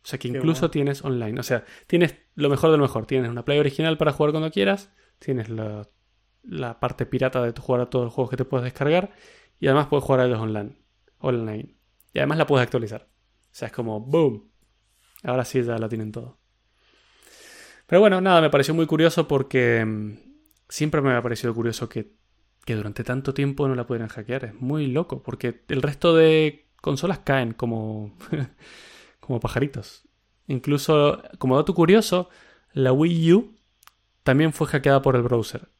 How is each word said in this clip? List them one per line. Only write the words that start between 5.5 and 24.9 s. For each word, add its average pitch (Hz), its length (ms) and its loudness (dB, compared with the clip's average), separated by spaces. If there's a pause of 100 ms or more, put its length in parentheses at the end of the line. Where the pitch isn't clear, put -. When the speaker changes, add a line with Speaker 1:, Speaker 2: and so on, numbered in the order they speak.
Speaker 1:
la 143 360 -10
parte 123 260 -6
pirata 127 380 -2
de 117 100 -4
tu, - 80 -14
jugar 123 200 -2
a 123 80 -4
todos 123 160 -2
los 113 80 -10
juegos 120 180 -4
que 127 60 -6
te 131 80 -2
puedes 127 180 -4
descargar. 151 480 -2 (480)
Y - 80 0
además 139 200 4
puedes 139 180 0
jugar 131 160 2
a 127 40 4
ellos 123 140 0
online. 107 380 -6 (420)
Online. 113 560 -6 (380)
Y - 60 -2
además 147 180 0
la 156 100 0
puedes 135 160 2
actualizar. 113 480 -6
O - 400 -20
sea, - 160 -12
es 110 60 -14
como 113 260 -6
¡boom! 131 500 0 (760)
Ahora 127 200 -2
sí 131 180 -2
ya 117 160 -4
lo 113 120 -6
tienen 110 240 -8
todo. 123 260 -16 (1500)
Pero 175 140 4
bueno, 196 220 6
nada, 185 180 6
me 156 100 4
pareció 139 240 2
muy 165 120 2
curioso 160 420 2
porque, 127 560 2
mm, 107 280 -6 (580)
siempre 151 320 -2
me 139 100 2
ha 123 100 0
parecido 117 320 -4
curioso 117 360 -4
que, - 240 -10 (500)
que 117 120 -6
durante 107 280 -8
tanto 131 300 -6
tiempo 139 340 -2
no 131 80 -2
la 120 120 -6
pudieran 113 220 -6
hackear. 120 360 -10
Es 104 80 -14
muy 143 340 -4
loco, 131 360 -4